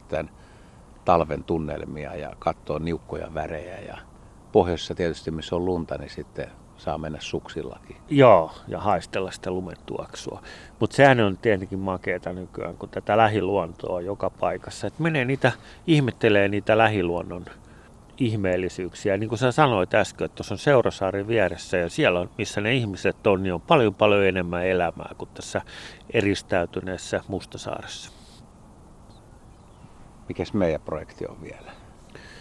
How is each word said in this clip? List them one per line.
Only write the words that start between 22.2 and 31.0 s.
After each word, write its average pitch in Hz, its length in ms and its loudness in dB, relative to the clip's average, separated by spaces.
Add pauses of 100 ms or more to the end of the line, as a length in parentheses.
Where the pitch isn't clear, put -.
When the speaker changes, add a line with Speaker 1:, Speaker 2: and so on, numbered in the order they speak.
Speaker 2:
on, 92 180 -6
missä 104 220 -4
ne 110 140 0
ihmiset 101 520 -2
on, 95 160 4
niin 95 120 -2
on 82 60 -4
paljon, 123 340 4
paljon 101 300 4
enemmän 90 420 0
elämää 87 520 0
kuin - 160 -12
tässä - 280 -8 (480)
eristäytyneessä 92 1200 -2
Mustasaaressa. - 920 -12 (2000)
Speaker 1:
Mikäs 92 220 -6
meidän 85 280 0
projekti - 460 -10